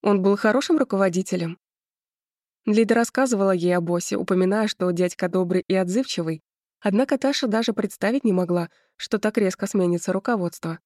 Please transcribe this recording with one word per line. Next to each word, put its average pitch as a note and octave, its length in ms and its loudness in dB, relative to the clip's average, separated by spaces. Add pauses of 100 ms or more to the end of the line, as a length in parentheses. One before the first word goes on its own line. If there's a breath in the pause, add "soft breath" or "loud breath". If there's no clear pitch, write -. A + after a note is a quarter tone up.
«Он G3+ 180 2
был G3 140 4
хорошим B3 420 2
руководителем?» F#3 800 -2 (1080)
Лида A3 300 4
рассказывала A#3 560 2
ей F3+ 260 2
о - 20 2
боссе, F3 380 -2
упоминая, F#3+ 500 0
что F3+ 240 -2
дядька F3+ 380 -2
добрый F#3 360 0
и - 80 -2
отзывчивый, F#3 720 -2 (380)
однако A#3 360 2
Таша C4+ 300 -2
даже A3+ 240 0
представить G#3+ 540 -2
не G#3+ 80 4
могла, F3 360 0 (280)
что - 220 -4
так G#3+ 180 0
резко G3 300 -2
сменится F3+ 440 0
руководство. F3+ 760 -4